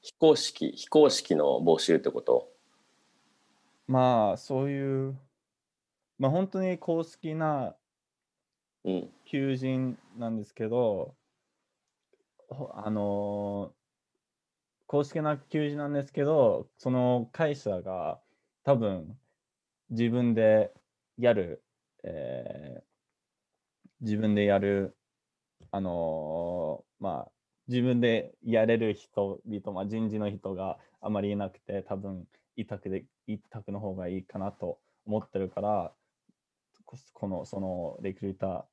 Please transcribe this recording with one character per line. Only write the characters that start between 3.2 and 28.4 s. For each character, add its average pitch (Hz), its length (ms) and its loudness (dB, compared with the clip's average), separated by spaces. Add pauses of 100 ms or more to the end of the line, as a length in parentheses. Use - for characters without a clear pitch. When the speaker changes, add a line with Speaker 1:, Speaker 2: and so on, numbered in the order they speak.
Speaker 2:
ま 127 460 4
あ、 92 40 -2
そ 135 280 -2
う 139 60 -2
い 135 380 -2
う、 135 100 -10 (1000)
ま 135 120 2
あ、 - 20 4
本 185 160 2
当 190 140 -4
に 185 160 0
公 165 260 -2
式 160 320 -8
な 151 400 -2 (1080)
Speaker 1:
う 95 80 -2
ん。 - 220 -4 (120)
Speaker 2:
求 135 300 0
人 131 420 -2 (200)
な 117 120 -4
ん 113 80 -4
で 104 60 -6
す - 100 -16
け 113 140 -4
ど、 110 480 0 (1300)
ほ-、 135 240 -10
あ 107 160 -8
の 101 840 -2
ー、 - 20 -20 (1120)
公 147 160 2
式 156 180 -4
な 151 160 0
求 147 320 -4
人 147 80 -6
な 147 100 -4
ん 147 60 -4
で 143 100 -2
す 139 100 -14
け 147 100 0
ど、 139 440 4 (100)
そ 127 140 -4
の 123 400 2
会 151 240 0
社 98 260 -4
が 87 380 -6 (440)
多 143 120 6
分 95 420 -2 (720)
自 117 200 2
分 120 240 2
で 110 380 6 (460)
や 120 160 6
る、 90 300 -2 (400)
え 64 800 -10
ー、 - 20 -20 (1160)
自 107 160 -2
分 107 180 2
で 101 100 4
や 98 140 4
る、 98 360 0 (760)
あ 98 100 -4
の 82 1040 -4 (160)
ー、 - 20 -10
ま 76 240 -6
あ、 - 40 -20 (360)
自 123 140 0
分 123 180 2
で 117 440 2